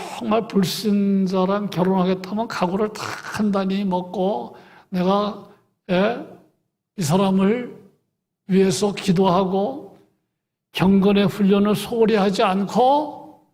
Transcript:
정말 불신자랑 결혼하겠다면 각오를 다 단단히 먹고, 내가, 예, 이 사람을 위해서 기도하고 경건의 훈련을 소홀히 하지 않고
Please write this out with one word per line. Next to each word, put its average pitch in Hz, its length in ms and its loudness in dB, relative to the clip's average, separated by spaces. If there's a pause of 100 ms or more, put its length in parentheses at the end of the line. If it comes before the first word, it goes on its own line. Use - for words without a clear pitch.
(180)
정말 226 300 -2
불신자랑 196 1200 0
결혼하겠다면 190 800 -2
각오를 208 460 -4
다 - 100 -12 (320)
단단히 196 500 -2
먹고, 185 720 -4 (320)
내가, 196 580 -2 (440)
예, 220 360 0 (680)
이 202 60 -4
사람을 190 760 0 (680)
위해서 190 440 2
기도하고 190 1080 0 (720)
경건의 196 560 4
훈련을 202 480 2
소홀히 226 400 0
하지 202 260 2
않고 233 1120 0